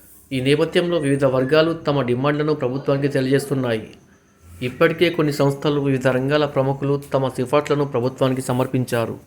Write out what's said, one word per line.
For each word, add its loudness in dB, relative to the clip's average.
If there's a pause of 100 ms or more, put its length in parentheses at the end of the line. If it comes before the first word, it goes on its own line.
(340)
ఈ -2
నేపథ్యంలో 2
వివిధ 0
వర్గాలు 2
తమ -2
డిమాండ్లను 0
ప్రభుత్వానికి -2
తెలియజేస్తున్నాయి. 0 (760)
ఇప్పటికే 2
కొన్ని 0
సంస్థలు, 0
వివిధ 0
రంగాల 2
ప్రముఖులు -2 (120)
తమ 2
సిఫార్సులను 0
ప్రభుత్వానికి 0
సమర్పించారు. -2